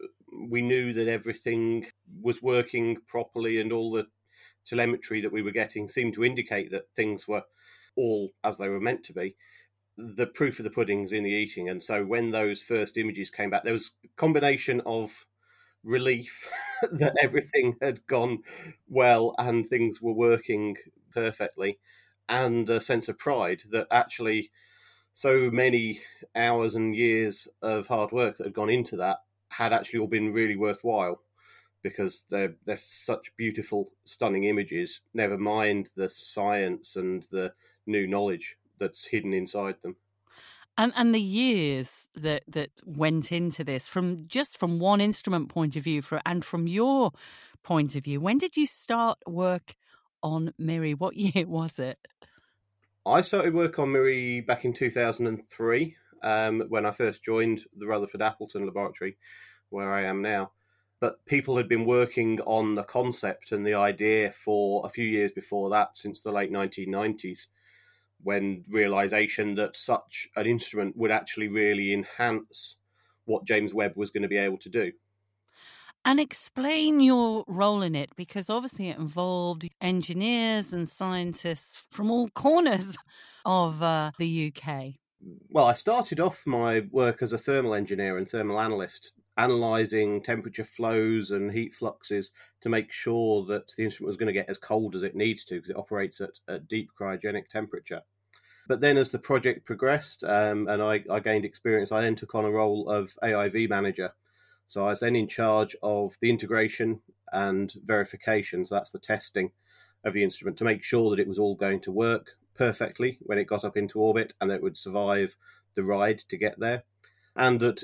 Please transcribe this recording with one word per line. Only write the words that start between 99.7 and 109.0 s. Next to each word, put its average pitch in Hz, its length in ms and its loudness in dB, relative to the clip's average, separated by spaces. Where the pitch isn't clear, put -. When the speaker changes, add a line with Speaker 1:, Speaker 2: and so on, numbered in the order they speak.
Speaker 1:
um, 104 440 2
and 104 140 0
I, 107 300 0
I 104 80 2
gained 104 260 2
experience, 107 460 0
I 110 100 2
then 113 140 2
took - 180 -12
on 107 120 2
a 104 60 2
role 104 380 2
of 104 320 -2
A 113 140 2
I 101 140 2
V 110 180 0
manager. 98 480 -2
So 101 180 -2
I 104 60 2
was 98 100 -2
then 120 160 4
in 107 100 0
charge 107 560 2
of 101 380 0
the 117 80 4
integration 110 720 0
and 98 400 -2
verification, 101 800 0
so 101 100 -4
that's - 160 -4
the 98 80 -12
testing 101 520 -4